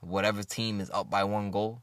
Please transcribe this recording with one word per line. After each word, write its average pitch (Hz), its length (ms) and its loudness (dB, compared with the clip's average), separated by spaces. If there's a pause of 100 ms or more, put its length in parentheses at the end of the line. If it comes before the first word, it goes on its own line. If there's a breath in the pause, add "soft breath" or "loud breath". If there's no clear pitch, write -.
whatever 98 420 2
team 107 380 -4
is 92 100 -6
up 98 180 -2
by 98 140 4
one 101 300 0
goal, 110 300 0